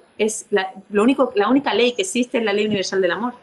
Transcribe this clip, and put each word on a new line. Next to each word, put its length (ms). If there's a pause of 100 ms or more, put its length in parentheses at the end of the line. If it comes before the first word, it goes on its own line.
(180)
es 340
la, 200 (180)
lo 140
único, 320
la 140
única 240
ley 200
que 100
existe 340
es 60
la 100
ley 140
universal 340
del 100
amor, 320